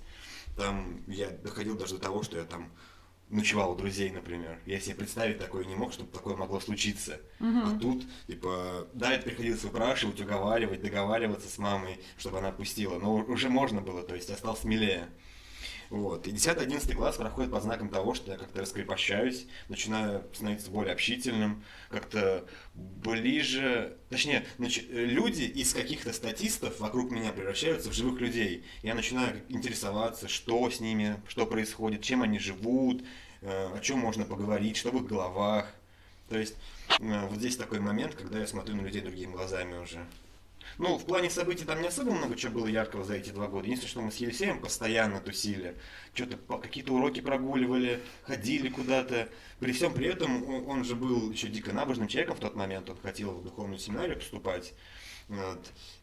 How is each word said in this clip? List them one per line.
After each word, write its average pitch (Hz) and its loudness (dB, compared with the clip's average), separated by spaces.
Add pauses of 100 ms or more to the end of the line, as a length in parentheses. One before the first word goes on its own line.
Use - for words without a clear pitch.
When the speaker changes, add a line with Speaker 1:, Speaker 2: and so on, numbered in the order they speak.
(560)
Speaker 1:
Там 98 -2
я 101 -4
доходил 104 -6
даже 92 -4
до 92 -10
того, 98 0
что - -4
я 82 -4
там 85 -10 (580)
ночевал 104 4
у - -2
друзей, 95 0
например. 85 -8
Я 95 -2
себе 101 -6
представить 104 0
такое 92 -4
не 95 -6
мог, 104 -2
чтобы - -10
такое 98 -6
могло 95 -2
случиться. 101 -2 (200)
Speaker 2:
Мгм. 226 6 (180)
Speaker 1:
А - 0
тут, 226 2 (220)
типа, 90 -2
да, 123 2
это - 2
приходилось 117 -2
выпрашивать, 113 2
уговаривать, 101 2
договариваться 101 0
с - -8
мамой, 98 0 (180)
чтобы - -4
она 95 0
отпустила. 95 -2
Но 107 4
у-, 110 2
уже 120 2
можно 127 6
было, 90 -4
то 87 -6
есть 90 -6
я 98 -4
стал 113 -2
смелее. 104 2 (840)
Вот. 95 -2
И 190 -2
десятый, 165 4
одиннадцатый 135 2
класс 123 2
проходит 120 -2
под 104 0
знаком 107 -2
того, 98 2
что 98 -6
я 92 -6
как-то 95 -8
раскрепощаюсь, 98 0 (220)
начинаю 107 0 (100)
становиться 104 -4
более 95 0
общительным, 110 2 (280)
как-то 95 2 (300)
ближе... 117 2 (120)
Точнее, 131 4 (140)
нач-, 123 0
э, 120 2
люди 139 4
из 131 2
каких-то - -2
статистов 120 -2
вокруг 123 0
меня 113 0
превращаются 101 2
в - -2
живых 123 2
людей. 113 2 (180)
Я 110 0
начинаю 120 0
интересоваться, 110 -2
что 120 2
с 123 -4
ними, 107 2
что 117 2
происходит, 110 0
чем 127 4
они 107 4
живут, 120 4 (400)
э, 95 0
о - -4
чем 135 2
можно 110 2
поговорить, 104 2
что 120 0
в 127 2
их 127 2
головах. 101 2 (560)
То 113 -2
есть, 110 -2 (440)
э, 104 2
вот 104 -4
здесь 123 0
такой 110 -4
момент, 101 0
когда 101 -4
я 104 -2
смотрю 104 -4
на 101 -2
людей 98 -4
другими 92 -8
глазами 92 -4
уже. 85 -8 (760)
Ну, 175 2
в - -8
плане 180 4
событий 175 0
там 160 0
не 170 2
особо 247 0
много 151 2
чего 117 -2
было 110 0
яркого 107 2
за 101 -2
эти - -4
два 101 -2
года. 98 -2
Единственное, 123 -2
что 123 -4
мы 107 0
с 104 -6
Елисеем 123 0
постоянно 110 2
тусили. 98 -2 (360)
Че-то 123 -4
по-, 127 -4
какие-то 127 -4
уроки 127 6
прогуливали, 127 4 (240)
ходили 131 0
куда-то. 127 2 (320)
При 127 2
всем 165 4
при 139 2
этом 151 2
он, 131 -2 (100)
он 123 2
же 120 0
был 117 4
еще 110 -2
дико 107 -4
набожным 120 2
человеком 156 2
в - -10
тот 104 -2
момент. 95 -2
Он 90 -8
хотел 98 -4
в 90 -6
духовную 98 -6
семинарию - -2
поступать. - -4 (540)
Вот. 95 -6 (300)